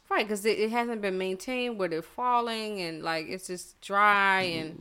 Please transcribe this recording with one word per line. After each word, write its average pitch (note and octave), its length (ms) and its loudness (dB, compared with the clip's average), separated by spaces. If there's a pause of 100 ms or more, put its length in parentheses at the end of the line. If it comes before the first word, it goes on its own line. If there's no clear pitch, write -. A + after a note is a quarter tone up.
(120)
Right, D4 160 2
'cause G3+ 180 -4
it, A3 140 2
it G#3+ 120 2
hasn't A#3 300 -2
been F#3+ 160 -2
maintained A3 640 -4
where F#3 80 0
they're D#3+ 160 -4
falling, A3+ 800 -2
and, E3 200 -6
like, D#3+ 280 -2
it's F#3 180 -8
just - 340 -10
dry G3 600 6
and E3 400 -2